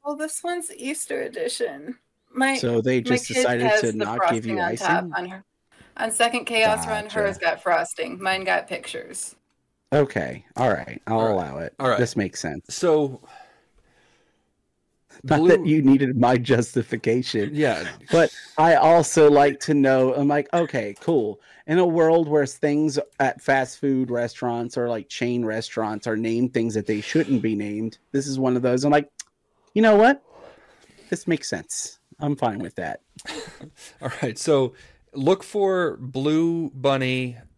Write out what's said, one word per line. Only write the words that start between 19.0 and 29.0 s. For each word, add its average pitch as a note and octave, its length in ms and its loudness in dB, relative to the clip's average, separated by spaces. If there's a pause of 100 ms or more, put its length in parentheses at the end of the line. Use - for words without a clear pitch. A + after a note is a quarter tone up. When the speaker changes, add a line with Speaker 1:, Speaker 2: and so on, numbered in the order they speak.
Speaker 2:
like C#3+ 300 6
to D#3 120 0
know, C3 400 4
I'm C#3 140 0
like, C#3+ 260 0
"Okay, B2+ 460 -2
cool." A2+ 400 0 (280)
In D#3+ 120 2
a F3+ 60 4
world E3 420 4
where D3 180 2
things D3 540 0 (220)
at - 200 -2
fast C3+ 380 -2
food C3 320 0
restaurants A#2+ 680 -4
or, A#2+ 120 -2
like, A2 180 -6
chain A#2+ 380 -4
restaurants A2 600 -6
are A2 120 -2
named A#2 360 -2
things A2+ 200 -2
that G#2+ 120 -4
they G#2+ 140 -2
shouldn't C#3 420 0
be A2 140 -2
named, G#2 420 -6 (140)
this C#3 160 -4
is C3+ 100 -6
one B2+ 200 0
of B2 40 0
those. B2+ 220 0
I'm D3 80 2
like, D3 180 2 (640)